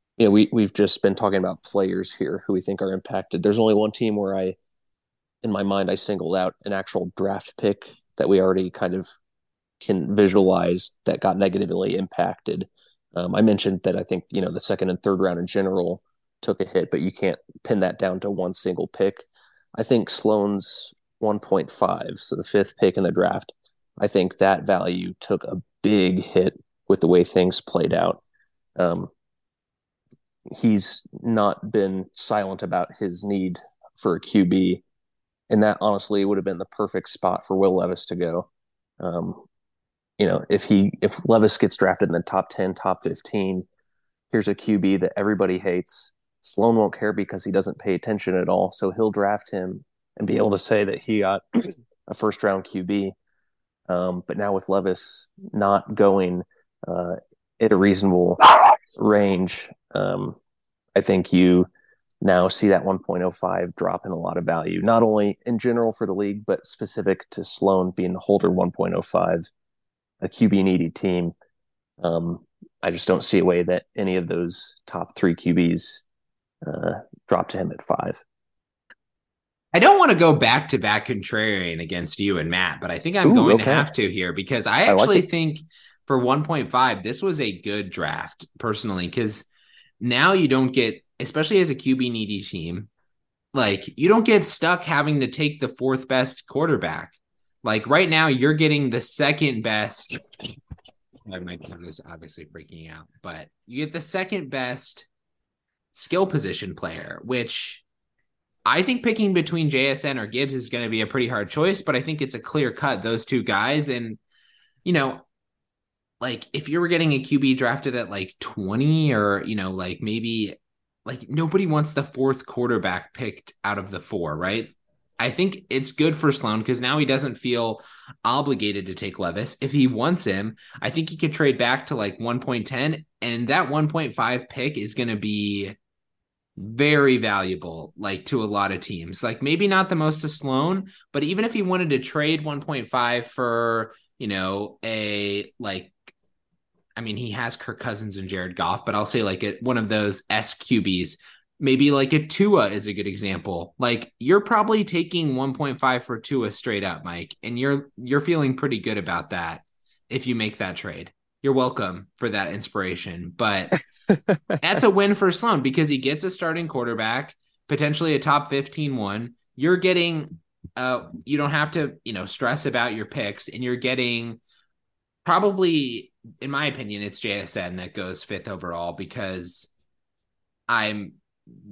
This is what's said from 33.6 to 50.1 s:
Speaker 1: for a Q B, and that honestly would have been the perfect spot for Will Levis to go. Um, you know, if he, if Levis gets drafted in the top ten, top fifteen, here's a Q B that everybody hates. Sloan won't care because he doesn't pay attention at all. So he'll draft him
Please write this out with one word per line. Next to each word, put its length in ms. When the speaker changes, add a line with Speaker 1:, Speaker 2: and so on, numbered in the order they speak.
Speaker 1:
for 200
a 60
Q 260
B, 360
and 140
that 180
honestly 440
would 120
have 80
been 140
the 80
perfect 420
spot 380
for 100
Will 200
Levis 300
to 100
go. 340
Um, 440
you 80
know, 240
if 140
he, 360
if 280
Levis 280
gets 200
drafted 320
in 60
the 80
top 280
ten, 240
top 280
fifteen, 640
here's 160
a 60
Q 240
B 180
that 200
everybody 420
hates. 540
Sloan 340
won't 220
care 140
because 320
he 80
doesn't 260
pay 160
attention 420
at 120
all. 240
So 180
he'll 200
draft 400
him 340